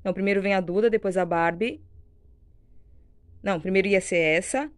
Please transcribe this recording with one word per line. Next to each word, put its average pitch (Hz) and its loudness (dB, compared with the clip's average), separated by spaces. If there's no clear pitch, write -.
Não, 190 -2
primeiro 196 0
vem 196 0
a 190 2
Duda, 185 0
depois 208 0
a 185 2
Barbie. 170 -2
Não, 185 -2
primeiro 190 0
ia 196 2
ser 185 -4
essa, 175 0